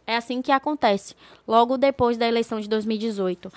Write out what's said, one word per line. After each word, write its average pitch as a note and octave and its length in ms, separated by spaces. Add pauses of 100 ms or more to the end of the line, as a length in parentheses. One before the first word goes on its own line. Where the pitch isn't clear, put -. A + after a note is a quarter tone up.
é A#3 80
assim A#3+ 260
que C#4+ 100
acontece. C4+ 600 (320)
Logo A#3+ 300
depois B3+ 420
da A#3 80
eleição A#3 360
de G#3 80
dois G#3+ 160
mil A3 100
e G#3 40
dezoito, G3 580